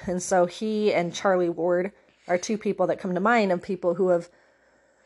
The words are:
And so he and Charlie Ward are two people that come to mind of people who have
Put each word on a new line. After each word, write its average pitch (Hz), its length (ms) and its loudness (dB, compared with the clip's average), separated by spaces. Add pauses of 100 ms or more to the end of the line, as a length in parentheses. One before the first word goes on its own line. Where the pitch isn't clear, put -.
And 180 160 -4
so 180 240 2
he 214 480 0
and 170 200 0
Charlie 180 360 2
Ward 175 420 0 (360)
are 180 100 2
two 208 200 -4
people 190 300 -2
that - 120 -2
come 180 160 -4
to 185 40 -2
mind 214 320 2
of 175 100 0
people 180 340 -2
who 185 140 2
have 170 200 0 (760)